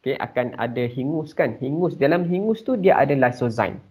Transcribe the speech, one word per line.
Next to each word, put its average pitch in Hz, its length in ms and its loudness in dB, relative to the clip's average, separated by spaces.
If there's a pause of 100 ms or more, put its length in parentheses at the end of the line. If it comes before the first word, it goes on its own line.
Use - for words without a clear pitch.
okey, 131 200 -4
akan 123 400 -4
ada 120 240 -2
hingus 143 480 -4
kan. 123 240 0
Hingus, 156 400 -2
dalam 175 320 2
hingus 214 320 0
tu 262 160 -2
dia 190 160 4
ada 139 240 4
lysozyme. 120 720 0